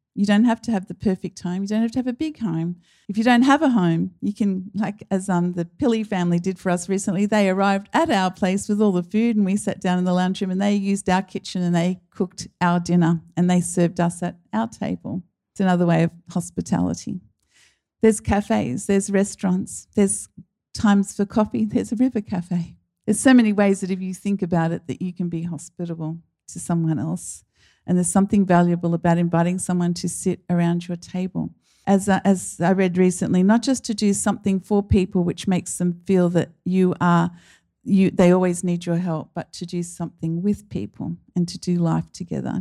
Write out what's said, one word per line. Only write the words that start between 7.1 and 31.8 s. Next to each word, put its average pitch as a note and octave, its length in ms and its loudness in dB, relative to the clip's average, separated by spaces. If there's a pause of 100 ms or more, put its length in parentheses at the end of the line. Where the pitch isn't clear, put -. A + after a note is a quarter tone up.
they G#3 220 2
arrived G3 440 0
at D#4+ 180 2
our F#3+ 200 2
place F#3+ 380 -2
with G#3 120 0
all G#3+ 120 4
the F3 100 0
food A3 320 0
and G#3 100 2
we F#3+ 120 2
sat - 240 -4
down F3+ 180 0
in F3+ 60 0
the F3+ 80 2
lounge F3+ 280 0
room F#3 120 -2
and F#3+ 100 -2
they G3+ 140 2
used G3 340 -2
our F#3 100 2
kitchen - 420 -6
and F3 120 0
they F3 260 0 (100)
cooked - 360 -6 (140)
our F3 180 2
dinner F3 440 2 (140)
and F3+ 140 2
they F3+ 100 4
served F3 380 0
us F3 240 -2
at F3 160 -8 (140)
our A3+ 160 -2
table. - 560 -8 (260)
It's - 100 -8
another F3+ 240 2
way E3 200 4
of E3 80 -2 (180)
hospitality. F3 920 -4 (800)
There's A3 200 4
cafes, G#3 640 -2
there's G3 240 0
restaurants, G3 880 -2
there's G3 320 0 (460)
times G3+ 420 2
for G3+ 100 -2
coffee, G#3+ 380 -2
there's G#3+ 260 -4
a A3+ 60 -4
river B3+ 240 0
cafe. F3 560 -6 (280)
There's G#3+ 140 0
so C4 160 6
many A3+ 180 6
ways G3 280 2
that F#3 100 -4
if F#3 100 -4
you F#3 140 -6
think G3+ 280 -4
about E3+ 280 0
it E3 160 -6
that - 160 -8
you F3+ 100 -6
can F3 160 -6
be E3 140 -6
hospitable E3+ 800 -10 (260)
to - 140 -16
someone D#3+ 400 0
else. - 420 -8 (440)
And F3+ 120 2
there's F3+ 100 0
something G3 380 2
valuable F3 480 4
about E3+ 240 2
inviting E3+ 400 0
someone F3 340 0
to F3 160 -6
sit F3 400 -4
around F3 400 0
your F3 80 -6
table. F3 560 -8 (340)